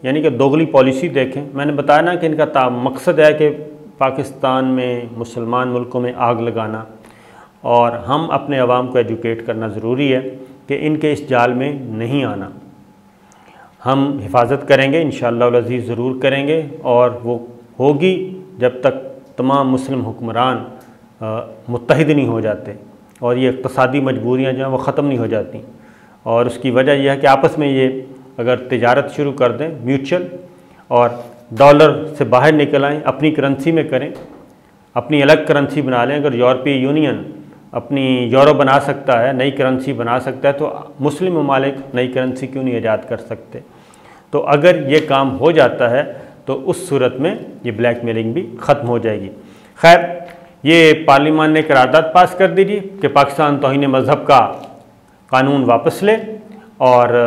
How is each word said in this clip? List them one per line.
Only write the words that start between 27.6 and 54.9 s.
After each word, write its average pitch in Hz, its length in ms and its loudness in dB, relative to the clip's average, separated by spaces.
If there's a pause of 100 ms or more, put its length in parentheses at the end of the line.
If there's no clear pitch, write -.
ये 131 400 0 (320)
अगर 123 280 0
तिजारत 120 400 2
शुरू 143 240 -4
कर 123 200 0
दें 131 340 -8
म्यूचुअल 139 420 -2 (640)
और 120 320 2 (300)
डॉलर 147 640 6
से 139 80 0
बाहर 127 280 4
निकल 143 320 2
आएँ, 147 160 -4
अपनी 151 300 0
करेंसी 139 400 -2
में 156 180 0
करें, 135 240 -2 (840)
अपनी 143 260 0
अलग 147 260 4
करेंसी 143 340 0
बना 127 240 0
लें। 143 100 -2
अगर 143 200 -2
यूरोपीय 127 480 0
यूनियन 143 420 0 (480)
अपनी 127 520 -2
यूरो 139 280 6
बना 139 260 4
सकता 127 400 0
है, 131 180 0
नई 135 140 0
करेंसी 131 420 -2
बना 120 260 -2
सकता 135 280 -4
है, 139 60 2
तो - 480 -8
मुस्लिम 170 380 -2
ममालिक 139 360 0 (200)
नई 127 120 0
करेंसी 127 400 -4
क्यों 131 160 -8
नहीं 123 140 -2
ईजाद 107 280 -2
कर 113 120 -8
सकते? - 460 -14 (720)
तो 143 40 0
अगर 147 380 4 (120)
ये 147 100 4
काम 139 300 0
हो 135 220 0
जाता 127 360 4
है 131 160 0 (440)
तो 135 60 -2
उस - 360 -6
सूरत - 300 0
में 185 260 -4 (200)
ये 120 60 -6
blackmailing 117 640 -2
भी 175 80 -4 (200)
ख़त्म 127 260 0
हो 120 120 0
जाएगी। 101 280 -4 (520)
खैर, 170 200 8 (640)
ये 160 420 6
पार्लियामान 156 440 4
ने 156 100 2
करारदाद 147 540 4
पास 180 200 4
कर 190 120 4
दी 180 160 2
जी 202 160 -4
कि - 280 -4
पाकिस्तान 143 520 2
तौहीन 139 280 0
मजहब 131 300 2
का 135 220 4 (920)